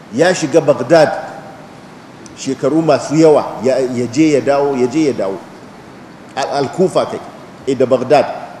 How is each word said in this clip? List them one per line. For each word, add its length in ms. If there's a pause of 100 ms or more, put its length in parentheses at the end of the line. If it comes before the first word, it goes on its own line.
(120)
ya 240
shiga 240
Baghdad 480 (1300)
shekaru 480
masu 320
yawa, 480
ya, 160
ya 320
je 220
ya 80
dawo, 340
ya 140
je 180
ya 60
dawo. 260 (960)
Al-, 320
Al-Kufa 380
kai, 160 (460)
eh, 100
da 80
Baghdad. 400 (340)